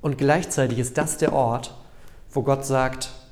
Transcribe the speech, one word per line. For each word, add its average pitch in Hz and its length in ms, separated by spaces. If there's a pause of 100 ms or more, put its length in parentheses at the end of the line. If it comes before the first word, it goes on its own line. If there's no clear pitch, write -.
Und 143 160
gleichzeitig 139 600
ist 123 200
das 151 180
der 156 160
Ort, 127 420 (560)
wo 135 120
Gott 139 240
sagt 131 460 (200)